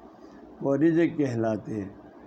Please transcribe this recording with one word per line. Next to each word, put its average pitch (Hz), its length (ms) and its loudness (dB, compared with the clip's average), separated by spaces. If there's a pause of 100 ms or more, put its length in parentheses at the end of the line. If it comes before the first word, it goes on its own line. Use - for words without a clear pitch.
(600)
وہ 139 160 0
رزق 160 420 2
کہلاتے 113 560 -2
ہیں۔ 98 140 -6 (380)